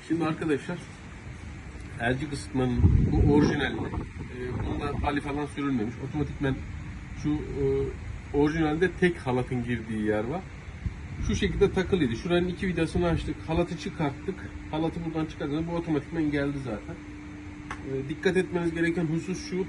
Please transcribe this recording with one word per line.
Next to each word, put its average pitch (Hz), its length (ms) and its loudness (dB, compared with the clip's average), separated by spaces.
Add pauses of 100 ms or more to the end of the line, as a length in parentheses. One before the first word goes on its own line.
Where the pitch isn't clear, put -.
Şimdi 160 160 2
arkadaşlar, 160 520 0 (1200)
elcik 131 320 0
ısıtmanın 127 480 0 (300)
bu 147 220 8
orijinalini, 143 540 4
e, 123 800 -6
bunda 147 260 -2
pali 143 300 0
falan 143 240 -2
sürülmemiş. 135 500 0 (140)
Otomatikmen 139 460 0 (680)
şu, 147 60 2
e, 143 340 0 (760)
orijinalde 156 540 4
tek 175 260 4
halatın 123 460 0
girdiği 110 420 -2
yer 107 180 4
var. 156 180 -2 (880)
Şu - 80 2
şekilde 190 360 4
takılıydı. 170 440 2
Şuranın 175 320 2
iki 180 200 -2
vidasını 170 400 2
açtık. 156 280 0 (120)
Halatı 170 300 0
çıkarttık. 165 580 -4 (360)
Halatı 160 340 -2
buradan 156 200 -2
çıkarttık. 156 460 -4
Bu 170 40 -2
otomatikmen 160 560 0
geldi 143 320 0
zaten. 110 320 -6 (760)
E, 135 380 -4
dikkat 175 280 2
etmeniz 170 360 0
gereken 165 320 2
husus 165 440 -4
şu. 185 200 -2